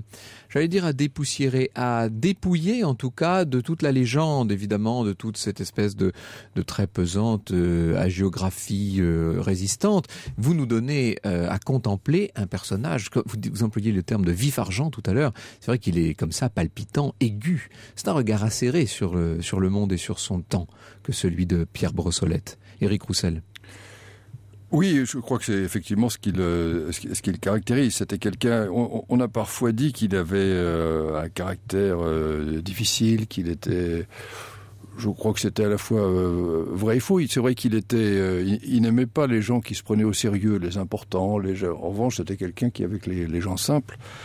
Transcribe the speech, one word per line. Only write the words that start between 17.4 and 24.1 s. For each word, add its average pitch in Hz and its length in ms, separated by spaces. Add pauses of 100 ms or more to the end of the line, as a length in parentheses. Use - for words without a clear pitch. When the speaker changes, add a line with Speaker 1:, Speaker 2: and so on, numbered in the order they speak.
Speaker 1:
C'est - 140
un 190 60
regard 107 280
acéré 123 440
sur 90 280
le, 85 280
sur 95 180
le 95 80
monde 98 240
et 87 60
sur - 200
son 90 220
temps 90 260 (360)
que 135 100
celui 90 320
de 87 200
Pierre - 280
Brossolette. - 680 (220)
Éric 101 220
Roussel. 85 400 (1300)